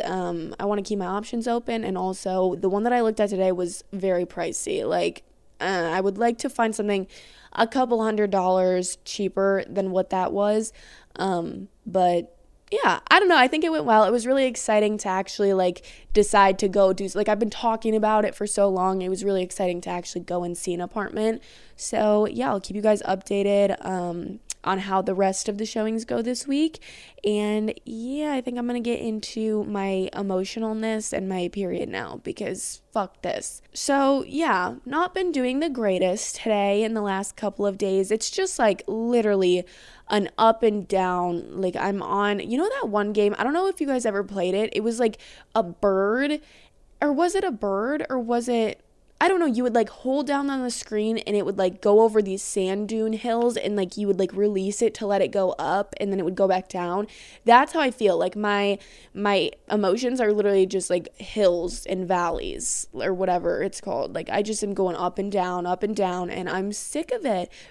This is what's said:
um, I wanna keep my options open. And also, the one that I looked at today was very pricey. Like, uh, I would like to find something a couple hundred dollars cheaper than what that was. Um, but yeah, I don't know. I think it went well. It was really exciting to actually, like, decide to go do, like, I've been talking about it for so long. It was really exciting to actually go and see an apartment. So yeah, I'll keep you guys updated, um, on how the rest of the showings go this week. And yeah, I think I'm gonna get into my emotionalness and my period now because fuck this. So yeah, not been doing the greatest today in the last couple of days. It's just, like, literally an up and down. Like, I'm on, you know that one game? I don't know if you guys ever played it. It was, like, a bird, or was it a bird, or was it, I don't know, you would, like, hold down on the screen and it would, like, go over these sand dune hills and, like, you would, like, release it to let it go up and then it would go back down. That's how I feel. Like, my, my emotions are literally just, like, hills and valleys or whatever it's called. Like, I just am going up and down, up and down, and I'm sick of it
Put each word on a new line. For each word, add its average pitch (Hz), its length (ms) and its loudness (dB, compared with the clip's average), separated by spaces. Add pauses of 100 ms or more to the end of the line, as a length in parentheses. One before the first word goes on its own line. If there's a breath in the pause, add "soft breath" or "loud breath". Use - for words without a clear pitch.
um, 175 540 -6
I 202 60 -4
wanna 202 180 -2
keep 202 160 -4
my 180 80 -4
options 220 400 -6
open. 233 360 -2
And 185 140 -4
also, 185 580 0
the 185 140 0
one 208 140 2
that 240 100 2
I 240 80 4
looked 220 180 0
at 208 100 2
today 190 220 2
was 180 400 -4
very 185 340 0
pricey. - 600 -4
Like, 170 380 -2 (360)
uh, 175 320 -2
I 180 80 0
would 196 200 -2
like 233 200 2
to 269 100 -4
find 226 260 0
something 202 320 -2 (440 loud breath)
a 226 160 2
couple 240 360 0
hundred 214 260 2
dollars 185 760 2
cheaper 196 640 0
than 190 240 -4
what 185 200 0
that 185 200 0
was. 208 400 0 (460 loud breath)
Um, 185 500 -4 (180)
but 175 480 2 (360)
yeah, 480 300 0 (100)
I 339 120 8
don't 370 80 4
know. 330 80 6
I 262 100 8
think 311 160 -2
it 330 80 2
went 311 140 -2
well. 220 180 8
It 190 80 4
was 233 160 0
really 269 180 4
exciting 214 520 2
to 208 100 -8
actually, 196 460 0
like, 180 300 0 (280 loud breath)
decide 202 480 6
to 208 80 2
go 190 240 6
do, 190 240 -2
like, 208 140 0
I've 208 100 2
been 220 100 0
talking 220 460 0
about 214 300 4
it - 100 -2
for 202 100 -6
so 202 220 2
long. 190 340 0
It 185 60 -4
was 190 160 -4
really 196 180 2
exciting 180 400 -2
to 180 80 -10
actually 175 360 -8
go 175 180 -4
and 175 140 -6
see 180 160 -4
an 175 80 -4
apartment. 214 600 -2 (360 loud breath)
So 214 500 2
yeah, 247 220 -2
I'll 208 100 0
keep 190 160 -8
you 208 60 -6
guys 214 220 4
updated, 202 800 2
um, 180 560 -6 (220)
on 190 160 0
how 190 220 0
the 190 140 -2
rest 190 320 0
of 202 120 -4
the 220 60 -4
showings 220 380 -2
go 240 180 -2
this 240 240 -4
week. 302 380 -2 (400 loud breath)
And 214 500 0 (120)
yeah, 269 480 -6
I 254 80 -2
think 240 160 -6
I'm 240 100 -4
gonna 240 140 -2
get 233 180 -2
into 220 640 -4
my 196 480 -2
emotionalness 220 1040 -4
and 190 160 -4
my 180 180 -2
period 175 400 -4
now 95 360 -8
because - 580 -8 (100)
fuck 196 300 -6
this. - 400 -6 (120)
So 277 540 2
yeah, 226 480 0 (100)
not 330 280 -2
been 370 180 -2
doing 262 300 0
the 330 80 0
greatest 196 680 0
today 202 460 2
in 226 120 -2
the 214 60 -2
last 196 360 -4
couple 202 280 -4
of 202 120 -2
days. 190 340 0
It's - 180 -2
just, 381 300 -4
like, 208 280 2
literally 208 760 2 (460 loud breath)
an 208 280 2
up 226 260 6
and 208 220 2
down. 180 760 -2
Like, 180 160 0
I'm 196 240 -2
on, 202 380 0
you 233 180 -2
know 359 120 0 (120)
that 240 80 -4
one 208 240 0
game? 208 240 2
I - 80 0
don't 277 80 0
know 370 140 2
if 370 120 -2
you 294 80 -2
guys 254 180 0
ever 202 180 0
played 190 300 -2
it. 214 200 0
It - 80 -2
was, 226 180 -2
like, 226 180 2 (380 loud breath)
a 220 80 4
bird, 208 800 0 (600 soft breath)
or 294 120 4
was 339 220 2
it 381 100 0
a 349 60 -2
bird, 214 580 -2
or 262 100 -2
was 240 300 -2
it, 226 320 0 (380)
I 320 80 4
don't 381 120 4
know, 339 80 4
you 247 160 2
would, 240 100 2
like, 226 160 4
hold 262 380 -2
down 277 240 0
on 262 100 -2
the 247 80 -2
screen 220 480 -2
and - 180 -2
it 202 80 2
would, 196 140 -4
like, 185 240 0
go 208 200 8
over 220 200 4
these 196 220 -2
sand 196 440 -2
dune 220 260 -2
hills 233 440 0
and, 208 180 -4
like, 190 220 -2
you 208 80 -2
would, 196 140 2
like, 190 120 0
release 202 480 -2
it 226 140 2
to 220 140 -6
let 196 160 2
it - 80 0
go 185 260 0
up 175 420 -2
and 202 120 -2
then 196 80 -2
it 180 40 -2
would 180 120 -2
go 196 120 4
back 185 220 0
down. 180 380 -4 (360 loud breath)
That's 247 300 6
how 339 60 0
I 277 100 2
feel. 202 260 2
Like, 180 200 -2
my, 202 420 0 (380 loud breath)
my 202 340 2 (220)
emotions 240 500 0
are 214 100 4
literally 202 360 4
just, 185 240 -2
like, 180 280 -4
hills 175 680 0
and 185 200 -4
valleys 170 880 -2
or 143 180 -2
whatever 180 520 0
it's 196 180 -6
called. - 320 -4
Like, 170 160 -8
I 196 140 0
just 214 200 -6
am 202 120 -4
going 185 200 0
up 180 220 -4
and 196 140 -4
down, 180 340 -2
up 180 160 -2
and 208 140 -2
down, 180 340 -2
and 185 180 -6
I'm 190 240 -4
sick - 400 -6
of 440 140 -4
it 190 240 -2 (220 loud breath)